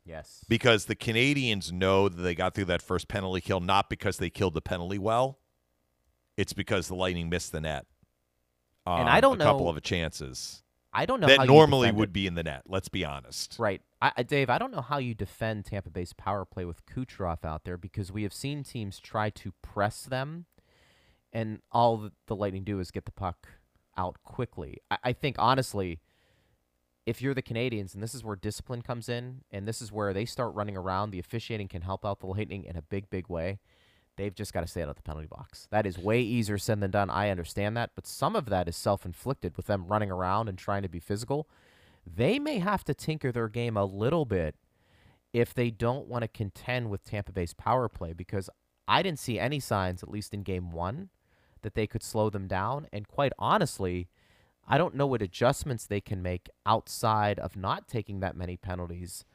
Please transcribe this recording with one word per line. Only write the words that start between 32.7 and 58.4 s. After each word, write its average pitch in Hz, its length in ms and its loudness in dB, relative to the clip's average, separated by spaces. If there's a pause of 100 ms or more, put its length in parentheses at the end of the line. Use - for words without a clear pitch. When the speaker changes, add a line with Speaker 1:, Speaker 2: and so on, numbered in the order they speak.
Speaker 1:
a 80 40 -8
big, 98 280 -6
big 92 180 -6
way. 87 320 -4 (580)
They've 98 160 -4
just - 200 -10
gotta 85 140 -2
stay 87 140 -6
out 73 60 -4
of 71 80 -8
the - 60 -20
penalty 78 260 -10
box. - 440 -18
That 107 140 2
is 92 120 -4
way 107 240 2
easier 107 360 0
said 104 220 0
than 98 100 0
done. 98 200 2
I 101 200 2
understand 101 460 -2
that, 117 200 -4
but - 120 -12
some 160 300 -2
of 156 80 -2
that 92 240 0
is 85 80 -4
self-inflicted 98 800 -2
with 87 80 -6
them 95 220 -2
running 104 220 2
around 92 380 0
and 95 100 -6
trying 98 260 -2
to 95 60 -4
be 85 100 -8
physical, 120 500 -4 (560)
they 120 340 2
may 294 200 -2
have 190 260 0
to 151 80 0
tinker 147 380 -4
their 117 160 0
game 117 300 -2
a 101 80 4
little 117 400 2
bit 87 300 0 (800)
if 117 200 2
they 120 160 0
don't 117 380 -2
wanna 117 200 -4
contend 117 640 -4
with 98 140 -6
Tampa 104 280 -6
Bay's 87 220 -2
power 120 360 2
play, 82 240 -10
because 95 360 -6 (380)
I 123 140 6
didn't 180 180 -2
see 110 200 -2
any 135 200 0
signs, 92 440 0
at - 60 -14
least 104 240 -8
in 101 100 -6
game 90 280 -4
one, 98 380 -6 (520)
that 107 120 -8
they 107 140 0
could - 160 -6
slow 107 260 0
them 98 180 -6
down. 101 460 -2
And 104 140 -8
quite 143 320 0
honestly, 98 680 0 (600)
I 113 100 4
don't 165 180 2
know 143 120 2
what 123 140 0
adjustments 120 640 0
they 101 160 -2
can 95 200 -6
make 90 280 -4 (160)
outside 107 720 2
of - 160 -8
not 113 320 -4
taking 101 320 -6
that 92 180 -4
many 90 200 -6